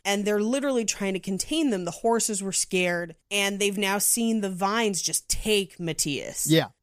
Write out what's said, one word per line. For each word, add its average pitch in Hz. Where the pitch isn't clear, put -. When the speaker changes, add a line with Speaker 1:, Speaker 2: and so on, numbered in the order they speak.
Speaker 1:
and 202
they're 208
literally 247
trying 196
to 185
contain 269
them. 185
The 175
horses 226
were 196
scared, 175
and 202
they've 202
now 202
seen 226
the 190
vines 196
just -
take 208
Matthias. 156
Speaker 2:
Yeah. 151